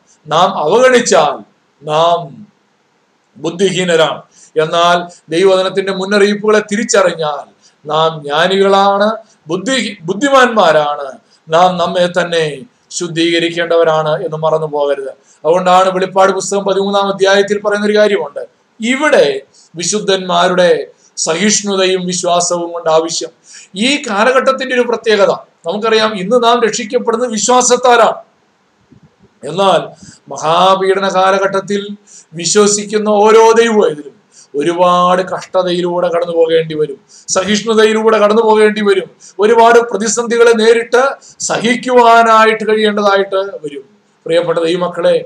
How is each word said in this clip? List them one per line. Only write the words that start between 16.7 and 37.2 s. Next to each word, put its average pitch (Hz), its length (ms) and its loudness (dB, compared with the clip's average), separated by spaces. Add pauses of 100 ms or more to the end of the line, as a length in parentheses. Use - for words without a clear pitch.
അധ്യായത്തിൽ 202 480 0
പറയുന്നൊരു 208 360 -2
കാര്യമുണ്ട്, 175 500 -2 (340)
ഇവിടെ 226 600 0 (340)
വിശുദ്ധന്മാരുടെ 180 1120 0 (300)
സഹിഷ്ണുതയും 190 880 -2
വിശ്വാസവും 175 640 -4
കൊണ്ട് 170 180 -6
ആവശ്യം. 160 400 -2 (460)
ഈ 269 340 -2
കാലഘട്ടത്തിന്റെ 247 640 0
ഒരു 247 60 0
പ്രത്യേകത 220 500 0 (360)
നമുക്കറിയാം, 214 520 -2
ഇന്ന് 226 240 -2
നാം 233 200 2
രക്ഷിക്കപ്പെടുന്നത് 233 680 -4
വിശ്വാസത്താലാണ്. 240 1000 2 (1200)
എന്നാൽ 170 600 -2 (200)
മഹാപീഡന 185 760 0
കാലഘട്ടത്തിൽ 190 920 -2 (360)
വിശ്വസിക്കുന്ന 208 760 0
ഓരോ 214 420 6
ദൈവവൈതലും 202 680 0 (420)
ഒരുപാട് 180 600 2
കഷ്ടതയിലൂടെ 180 840 -4
കടന്നു 170 260 -4
പോകേണ്ടി 165 420 0
വരും, 147 220 -4 (320)